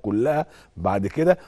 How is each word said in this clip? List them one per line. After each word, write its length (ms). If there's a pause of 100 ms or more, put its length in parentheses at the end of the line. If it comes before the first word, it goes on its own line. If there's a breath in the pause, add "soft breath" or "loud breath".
كلها 440 (320 soft breath)
بعد 300
كده؟ 300 (100)